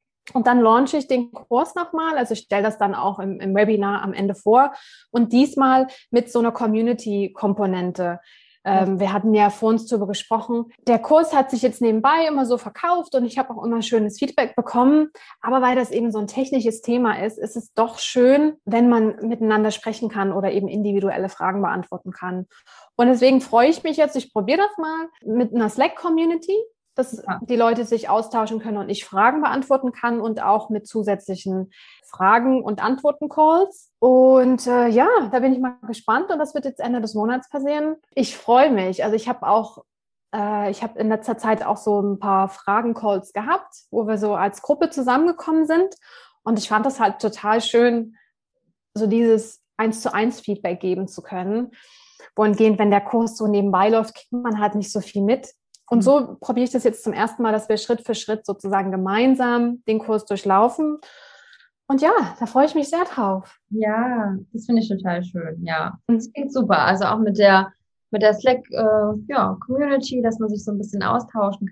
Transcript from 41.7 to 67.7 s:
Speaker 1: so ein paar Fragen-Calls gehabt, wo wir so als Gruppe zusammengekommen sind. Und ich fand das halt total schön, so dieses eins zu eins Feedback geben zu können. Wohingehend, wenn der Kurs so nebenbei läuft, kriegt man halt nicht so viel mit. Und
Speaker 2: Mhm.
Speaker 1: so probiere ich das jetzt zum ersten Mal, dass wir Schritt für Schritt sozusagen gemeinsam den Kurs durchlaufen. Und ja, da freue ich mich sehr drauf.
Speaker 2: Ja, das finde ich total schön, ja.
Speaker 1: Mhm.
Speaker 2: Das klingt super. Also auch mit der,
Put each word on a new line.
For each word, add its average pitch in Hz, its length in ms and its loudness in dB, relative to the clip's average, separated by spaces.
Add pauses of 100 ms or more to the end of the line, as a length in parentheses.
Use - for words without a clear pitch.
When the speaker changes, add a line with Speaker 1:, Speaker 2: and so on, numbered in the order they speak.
Speaker 1:
so 208 240 -2
ein 202 180 -2
paar 196 300 0
Fragen-Calls 208 840 -4
gehabt, 294 420 -6 (160)
wo 214 160 -2
wir 220 100 -2
so 208 180 -2
als 202 260 -2
Gruppe 294 280 0
zusammengekommen 320 760 0
sind. 339 300 0 (500)
Und 233 120 0
ich 302 120 -6
fand 214 160 0
das 269 160 -2
halt - 180 0
total 214 400 -2
schön, 233 560 0 (800)
so 214 120 -2
dieses 220 560 2 (140)
eins 226 240 -2
zu - 140 -4
eins 240 260 -2
Feedback 190 400 -6
geben 185 300 -4
zu - 120 -16
können. 202 500 -6 (640)
Wohingehend, 214 420 4
wenn 208 120 4
der 202 100 4
Kurs 226 340 -2
so 220 120 -4
nebenbei 202 420 2
läuft, 226 260 0
kriegt - 160 -18
man 240 300 -4
halt 208 140 0
nicht 202 180 -6
so 202 80 -4
viel 202 220 -6
mit. 226 260 -2 (380)
Und 240 120 2
Speaker 2:
Mhm. - 20 4
Speaker 1:
so 254 400 2
probiere 240 220 -2
ich 247 80 -2
das 254 120 -2
jetzt 220 200 0
zum 220 100 -6
ersten 226 300 -4
Mal, 220 80 0
dass 214 180 -2
wir 214 80 0
Schritt 226 240 -4
für 220 140 -6
Schritt 214 280 -6
sozusagen 196 480 -4
gemeinsam 240 960 0
den 220 120 0
Kurs 214 260 -4
durchlaufen. 233 720 0 (920)
Und 269 140 2
ja, 330 100 4 (280)
da 233 80 -4
freue 277 180 4
ich 294 80 -4
mich 294 160 -2
sehr 339 140 -2
drauf. 196 560 -4 (100)
Speaker 2:
Ja, 214 640 -2 (160)
das 226 140 -12
finde 233 160 2
ich - 80 -4
total 180 340 -4
schön, 170 400 -10
ja. 160 440 -6
Speaker 1:
Mhm. 240 80 4
Speaker 2:
Das 226 180 -6
klingt 277 180 -8
super. 190 280 0
Also 190 260 2
auch 220 140 0
mit 208 180 0
der, 190 340 6 (380)